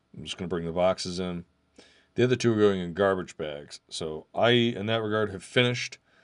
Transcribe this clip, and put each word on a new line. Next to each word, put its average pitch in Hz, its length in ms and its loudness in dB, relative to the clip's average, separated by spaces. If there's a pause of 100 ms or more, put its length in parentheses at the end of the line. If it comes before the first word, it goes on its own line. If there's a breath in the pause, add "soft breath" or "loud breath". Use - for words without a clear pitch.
(160)
I'm 78 80 -14
just 80 140 -10
gonna 90 100 -6
bring 85 160 -4
the 85 80 -6
boxes 90 460 0
in. 90 260 -6 (720 soft breath)
The 120 100 2
other 127 100 2
two 120 200 2
are 110 40 0
going 101 220 6
in 87 140 -6
garbage 95 420 0
bags. 73 440 -10 (100)
So 78 340 -8 (100)
I, 113 180 4
in 117 340 2
that 113 160 0
regard, 107 300 0
have 95 120 -10
finished, 123 540 0 (260 soft breath)